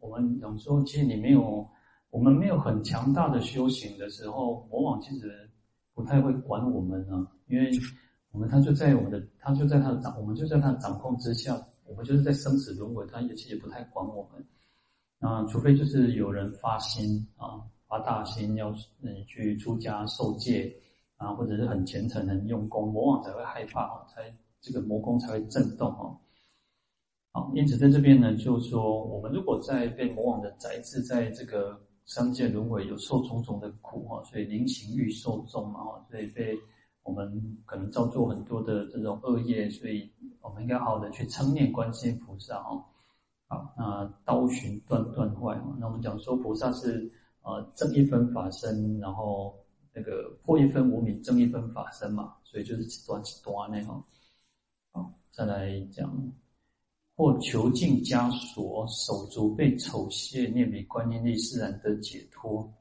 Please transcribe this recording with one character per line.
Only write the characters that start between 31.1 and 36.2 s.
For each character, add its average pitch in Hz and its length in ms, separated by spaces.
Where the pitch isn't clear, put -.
这 - 120
个 101 340
三 123 260
界 123 160
轮 107 220
回 98 160
有 101 100
受 131 280
种 117 180
种 104 180
的 107 100
苦 113 260
哦， 110 160
所 110 160
以 104 40
临 107 220
行 117 300
欲 117 140
受 110 360
众 104 240
嘛 107 80
哦， 110 320
所 117 80
以 107 100